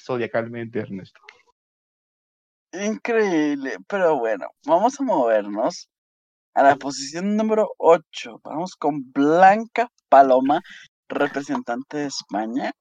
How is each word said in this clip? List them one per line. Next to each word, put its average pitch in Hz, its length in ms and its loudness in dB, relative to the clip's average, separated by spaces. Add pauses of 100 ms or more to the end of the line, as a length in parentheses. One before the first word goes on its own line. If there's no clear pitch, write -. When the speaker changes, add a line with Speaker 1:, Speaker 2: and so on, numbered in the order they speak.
Speaker 1:
zodiacalmente, 117 760 -6
Ernesto? 101 420 -12 (1500)
Speaker 2:
Increíble, 170 1040 -2 (100)
pero 170 320 2
bueno, 107 280 -4 (180)
vamos 196 340 0
a 277 40 -4
movernos 117 840 -2 (680)
a 131 100 2
la 139 120 6
posición 143 640 -6
número 220 400 0
ocho. - 640 0
Vamos 160 320 -10
con 147 380 -4
Blanca 190 720 4 (220)
Paloma, 135 520 6 (460)
representante 139 880 -6
de 147 120 -6
España, 120 720 -8